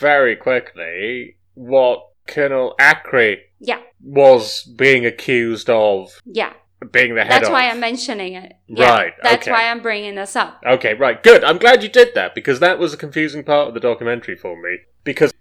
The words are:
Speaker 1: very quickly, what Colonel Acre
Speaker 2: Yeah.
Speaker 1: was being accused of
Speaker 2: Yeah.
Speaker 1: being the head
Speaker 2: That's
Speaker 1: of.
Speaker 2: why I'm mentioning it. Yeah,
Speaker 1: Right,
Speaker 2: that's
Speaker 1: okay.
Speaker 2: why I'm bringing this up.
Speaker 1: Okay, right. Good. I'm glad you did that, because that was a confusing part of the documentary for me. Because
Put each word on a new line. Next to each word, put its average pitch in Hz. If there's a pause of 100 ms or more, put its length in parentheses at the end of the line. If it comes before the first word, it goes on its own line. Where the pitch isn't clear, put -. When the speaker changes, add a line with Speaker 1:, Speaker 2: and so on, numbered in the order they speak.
Speaker 1:
very 139
quickly, 110 (180)
what 127 (260)
Colonel 135
Acre 127 (240)
Speaker 2:
Yeah. - (220)
Speaker 1:
was 135
being 127
accused 117
of 104
Speaker 2:
Yeah. 220 (360)
Speaker 1:
being 240
the 226
head -
Speaker 2:
That's 262
Speaker 1:
of. -
Speaker 2:
why 254
I'm 233
mentioning 226
it. 185 (120)
Yeah, 233
Speaker 1:
Right, 98 (100)
Speaker 2:
that's 240
Speaker 1:
okay. -
Speaker 2:
why 226
I'm 233
bringing 208
this 196
up. -
Speaker 1:
Okay, 123
right. 123
Good. 226
I'm 160
glad 240
you 208
did 240
that, 92
because 131
that 180
was 165
a -
confusing 147
part 147
of 117
the 113
documentary 117
for 90
me. 87 (260)
Because 143